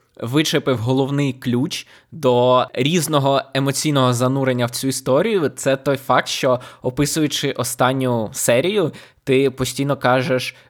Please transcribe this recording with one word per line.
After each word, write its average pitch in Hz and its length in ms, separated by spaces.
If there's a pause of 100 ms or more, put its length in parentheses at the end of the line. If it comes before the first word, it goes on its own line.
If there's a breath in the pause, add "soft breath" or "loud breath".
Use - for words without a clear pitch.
(220 loud breath)
вичепив 139 560
головний 135 540
ключ 123 540 (260 soft breath)
до 123 640
різного 143 680 (120)
емоційного 135 600
занурення 127 520
в 117 40
цю 131 180
історію. 151 680
Це 135 200
той 135 200
факт, 131 320
що, 127 320 (220 loud breath)
описуючи 143 680
останню 127 800
серію, 156 600 (320 loud breath)
ти 135 260
постійно 135 460
кажеш: 127 580 (160 soft breath)